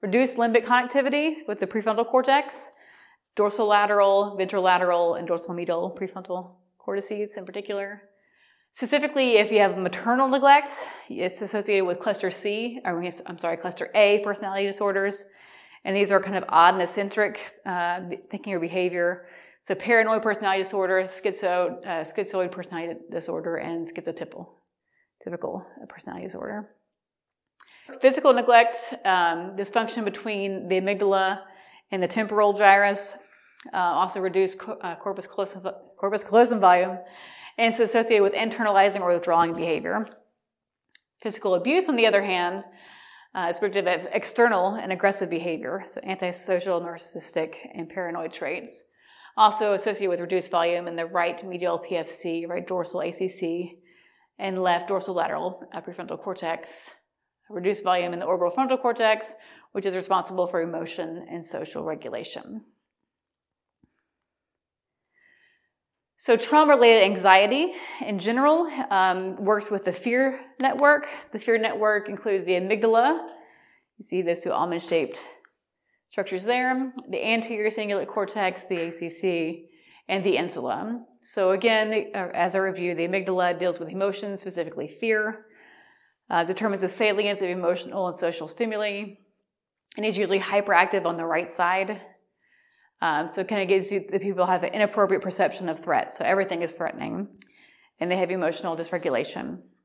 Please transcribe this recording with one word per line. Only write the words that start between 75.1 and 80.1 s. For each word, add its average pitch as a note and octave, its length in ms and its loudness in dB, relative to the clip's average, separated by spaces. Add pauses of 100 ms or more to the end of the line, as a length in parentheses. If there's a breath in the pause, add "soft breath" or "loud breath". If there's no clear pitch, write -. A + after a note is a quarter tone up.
structures F#3+ 340 -6
there. B3+ 480 0 (160)
The - 160 -6
anterior A3+ 460 0
cingulate G#3 380 -4
cortex, G3 560 -2
the E3+ 240 -4
A E3+ 40 -10
C E3+ 160 -10
C, E3+ 600 -4 (360 soft breath)
and F#3+ 160 -2